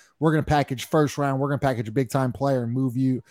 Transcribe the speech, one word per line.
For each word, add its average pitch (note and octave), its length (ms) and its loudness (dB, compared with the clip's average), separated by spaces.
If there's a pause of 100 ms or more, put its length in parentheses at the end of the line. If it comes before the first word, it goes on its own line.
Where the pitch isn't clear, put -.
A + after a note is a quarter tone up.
(200)
we're D#3 120 2
gonna D#3 120 2
package C#3 420 0
first D3+ 320 2
round, C#3 220 0
we're C#3 100 -2
gonna C#3 100 -2
package A#2+ 300 -2
a - 40 -10
big B2+ 160 0
time C3 240 0
player C#3 300 0
and A#2 80 -4
move B2+ 240 -2
you, C3 360 0